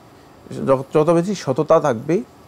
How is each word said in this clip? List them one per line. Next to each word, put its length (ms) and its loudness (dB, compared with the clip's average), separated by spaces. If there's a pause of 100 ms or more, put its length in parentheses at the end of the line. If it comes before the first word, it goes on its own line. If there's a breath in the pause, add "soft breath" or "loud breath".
(680 soft breath)
যত, 180 2 (100)
যত 160 4
বেশি 240 0
সততা 460 0
থাকবে, 420 -2 (260)